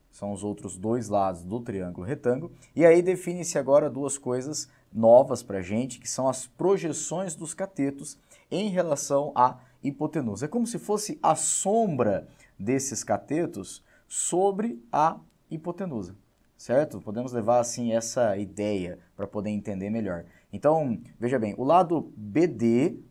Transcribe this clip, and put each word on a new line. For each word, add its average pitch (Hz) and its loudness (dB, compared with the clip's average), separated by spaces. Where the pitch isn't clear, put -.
são 101 -8
os 95 -8
outros 101 -8
dois 110 -2
lados 95 0
do 104 -6
triângulo 92 -8
retângulo. 139 -2
E 156 6
aí 165 8
define-se 175 -4
agora 143 4
duas 131 -6
coisas 127 -6
novas 117 8
pra 98 -6
gente, 110 -6
que - -12
são 131 -2
as - -4
projeções 175 -2
dos 160 -10
catetos 143 -6
em 196 -2
relação 151 0
à 127 4
hipotenusa. 139 -4
É - -8
como 233 -2
se 190 -6
fosse - -4
a 160 4
sombra 156 0
desses 123 -2
catetos 107 -4
sobre 196 -2
a 156 2
hipotenusa, 156 -8
certo? 127 0
Podemos 120 -8
levar 120 2
assim 120 -2
essa 113 0
ideia 98 -4
pra 101 -8
poder 104 -6
entender 101 -6
melhor. 101 -4
Então, 139 2
veja 123 0
bem, 107 -2
o 123 -4
lado 160 4
B 107 2
D, 123 2